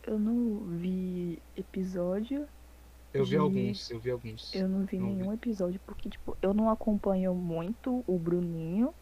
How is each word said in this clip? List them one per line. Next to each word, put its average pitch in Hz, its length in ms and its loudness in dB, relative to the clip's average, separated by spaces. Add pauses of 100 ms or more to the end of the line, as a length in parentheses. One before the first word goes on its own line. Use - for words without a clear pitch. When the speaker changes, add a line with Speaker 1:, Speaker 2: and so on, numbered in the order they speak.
Speaker 1:
eu 214 140 0
não 220 480 0 (120)
vi 180 640 -2 (140)
episódio 190 920 -2 (640)
Speaker 2:
Eu - 140 2
vi 95 100 2
Speaker 1:
de - 20 6
Speaker 2:
alguns, - 520 2
eu 120 80 -6
vi 117 120 -2
alguns. 117 320 -4 (100)
Speaker 1:
Eu 190 160 0
não 190 160 0
vi 190 140 -2
Speaker 2:
Não 196 180 0
vi. 185 100 -2
Speaker 1:
nenhum 196 60 -2
episódio, 196 540 -2
porque, - 240 -8
tipo, - 320 -6
eu 190 120 6
não 220 160 4
acompanho 196 640 2
muito 180 720 -2
o 180 120 4
Bruninho 170 840 0